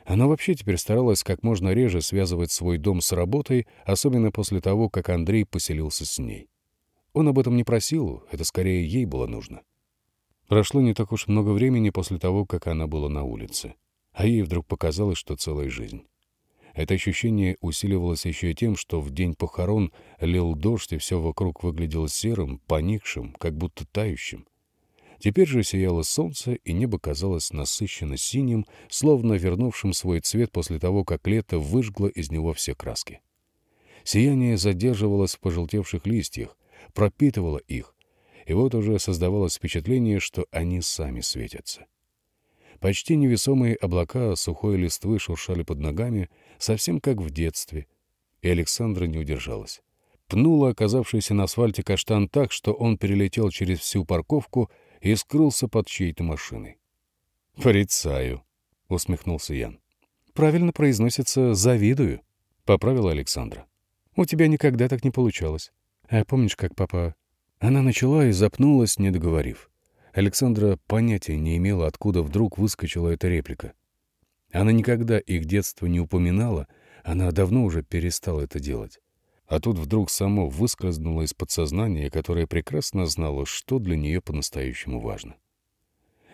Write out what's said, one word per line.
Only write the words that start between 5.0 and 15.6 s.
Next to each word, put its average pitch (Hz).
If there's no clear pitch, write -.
Андрей 92
поселился 78
с -
ней. -
Он 156
об 135
этом 120
не 120
просил, 113
это 78
скорее 90
ей 117
было 65
нужно. 57
Прошло 107
не 117
так 110
уж -
много 104
времени 110
после 92
того, 92
как -
она 80
была 76
на 73
улице, 57
а 98
ей 113
вдруг 85
показалось, 85
что -
целая 73